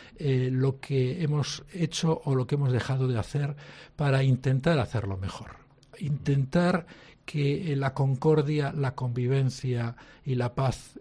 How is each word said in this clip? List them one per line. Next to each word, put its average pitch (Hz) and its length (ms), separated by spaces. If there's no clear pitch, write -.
eh, 127 340
lo 131 280
que 135 420
hemos 147 500
hecho 165 540
o 135 80
lo 127 120
que 147 100
hemos 143 140
dejado 131 380
de 123 100
hacer 143 380
para 135 260
intentar 135 560
hacerlo 98 380
mejor. - 400
Intentar 151 880
que, 147 480
eh, 139 40
la 135 180
concordia, 147 760
la 135 240
convivencia 123 1040
y 135 80
la 120 200
paz, - 460